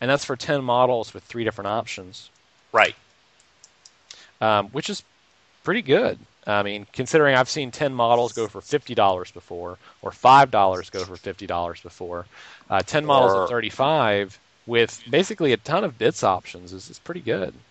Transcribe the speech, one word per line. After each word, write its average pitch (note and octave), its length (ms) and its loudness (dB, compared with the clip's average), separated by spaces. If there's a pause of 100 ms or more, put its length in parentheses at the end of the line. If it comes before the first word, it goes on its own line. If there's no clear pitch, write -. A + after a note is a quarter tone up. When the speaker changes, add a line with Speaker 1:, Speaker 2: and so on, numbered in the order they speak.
Speaker 1:
and B2 100 -2
that's C#3+ 140 0
for C3+ 120 -6
ten C#3+ 280 -4
models B2 500 0
with F#2+ 100 -18
three A#2 200 -8
different G2+ 240 -4
options. G2+ 640 -8 (420)
Speaker 2:
Right. G#2 220 4 (1500)
Speaker 1:
Um, G#2 280 2
which C3 220 -8
is D4 120 -10 (600)
pretty - 180 -4
good. C#3 360 0 (280)
I G#2 160 0
mean, G#2 300 -8
considering C#3 440 2
I've C3 120 4
seen C3+ 220 -6
ten C3+ 240 -4
models A#2+ 400 2
go A2 140 -4
for G2+ 120 -14
fifty C3 340 -6
dollars F#2+ 360 0
before, F2+ 480 -14 (240)
or G2 100 -8
five C3+ 380 8
dollars F#2+ 400 2
go F#2 140 -8
for F2+ 120 -14
fifty F#2+ 300 -12
dollars E2+ 340 -6
before, F2 460 -12 (420)
uh, G2 120 0
ten D3+ 260 -2
models C3+ 260 4
Speaker 2:
Or F#2+ 120 2
Speaker 1:
at - 40 -2
thirty-five A2+ 920 -2 (280)
with A#2 420 0
basically E3 440 0
a A#2 40 4
ton F3+ 280 -4
of C3 120 -8
bits A#2 280 -2
options F2+ 480 -4
is, F#2+ 180 -18
is - 80 -20
pretty F3 220 -14
good. G2 340 -6 (160)